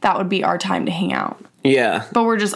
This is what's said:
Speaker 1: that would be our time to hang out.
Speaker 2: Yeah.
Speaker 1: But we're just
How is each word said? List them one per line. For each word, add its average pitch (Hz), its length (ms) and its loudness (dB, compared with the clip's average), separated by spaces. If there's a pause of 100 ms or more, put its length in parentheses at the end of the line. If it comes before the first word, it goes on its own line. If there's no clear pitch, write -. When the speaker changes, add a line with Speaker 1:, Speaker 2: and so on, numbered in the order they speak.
Speaker 1:
that 190 160 2
would 190 120 0
be 190 140 0
our 175 140 0
time 190 300 -2
to 185 40 -2
hang 170 220 -4
out. - 260 -6 (240)
Speaker 2:
Yeah. 123 400 2 (100)
Speaker 1:
But 233 100 2
we're 226 140 2
just 202 180 -2